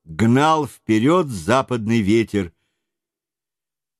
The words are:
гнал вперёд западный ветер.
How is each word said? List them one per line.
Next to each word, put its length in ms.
гнал 640
вперёд 600
западный 720
ветер. 520